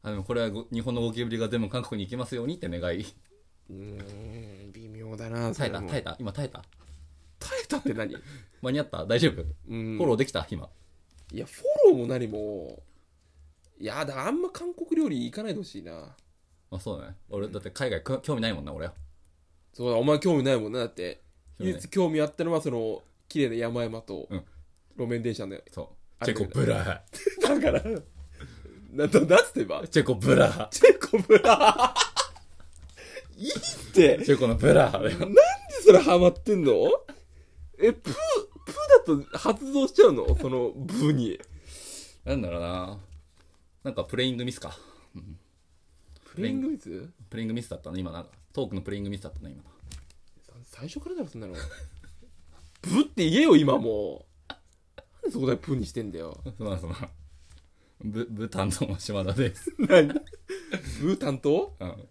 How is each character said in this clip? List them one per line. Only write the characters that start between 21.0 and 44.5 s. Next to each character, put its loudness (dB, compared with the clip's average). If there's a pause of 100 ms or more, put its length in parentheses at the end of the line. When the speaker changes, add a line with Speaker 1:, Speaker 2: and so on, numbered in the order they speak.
Speaker 1:
興 -8
味 -2
な -8
い。 -12
Speaker 2:
唯 -
一 -14
興 0
味 0
あ 2
っ -12
た -6
の -2
は、 0
そ -4
の、 -6 (260)
綺 -4
麗 2
な -4
山 -2
々 -8
と、 -10
Speaker 1:
う -8
ん。 -8 (520)
Speaker 2:
路 -4
面 -4
電 -4
車 -8
の、 -12 (120)
Speaker 1:
そ -12
う。 -12 (340)
Speaker 2:
あ -4
れ 0
だ -6
け -2
ど。 -12
Speaker 1:
チ -2
ェ 2
コ -
ブ 2
ラ。 -2
Speaker 2:
<laughs> - (380)
だ 2
か 4
ら、 0 (1080)
な、 0
な、 -
な -
ん -2
つ 8
っ 6
て -2
今？ -4
Speaker 1:
チ 4
ェ 2
コ 2
ブ 4
ラ。 4
Speaker 2:
チ 4
ェ 8
コ 4
ブ 8
ラ。 6 (1400)
い -12
い -6
っ -6 (400)
て。 8
Speaker 1:
チ 4
ェ 6
コ 2
の 2
ブ 4
ラ。 8
Speaker 2:
な -2
ん -2
で 6 (440)
そ 12
れ 12
ハ 6
マ 8
っ 6
て -2
ん 0
の？ 4 (880)
え、 4
プ -8
ー、 -4 (500)
プ -12 (420)
ー 0
だ -16
と -8
発 -2
動 2
し -6
ち 4
ゃ 12
う 6
の？ 0
そ -4
の、 -2
ブ -2
ー 4
に。 -2 (840)
Speaker 1:
な -4
ん -4
だ -6
ろ -6
う -6
な。 -8 (840)
な -8
ん -14
か -4
プ -8
レ -2
イ -2
ン -6
グ -6
ミ -6